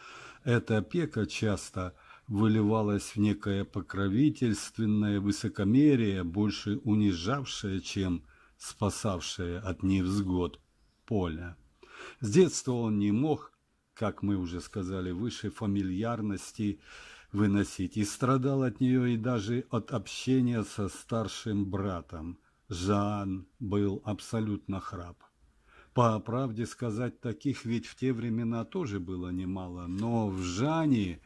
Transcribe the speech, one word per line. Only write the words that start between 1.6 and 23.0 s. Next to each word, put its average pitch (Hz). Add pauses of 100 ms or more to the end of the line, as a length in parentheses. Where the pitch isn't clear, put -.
выливалась 107
в -
некое 101
покровительственное 104
высокомерие, 104
больше 101
унижавшее, 104
чем 92 (340)
спасавшее 92
от 95
невзгод 92 (440)
Поля. 87 (640)
С 104
детства 151
он 113
не 101
мог, 143 (420)
как -
мы 101
уже 87
сказали 92
выше, 101
фамильярности 101 (540)
выносить, 101
и 107
страдал 135
от 120
неё 127
и 120
даже 120
от 113
общения 123
со 98
старшим 104
братом. 87 (300)
Жан 98 (140)